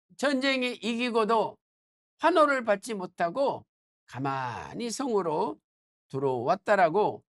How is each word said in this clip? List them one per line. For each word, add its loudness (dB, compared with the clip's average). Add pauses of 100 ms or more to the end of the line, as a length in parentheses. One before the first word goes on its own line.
(180)
전쟁에 0 (120)
이기고도 0 (580)
환호를 4
받지 -2
못하고 -4 (400)
가만히 -6
성으로 -2 (500)
들어왔다라고 2 (100)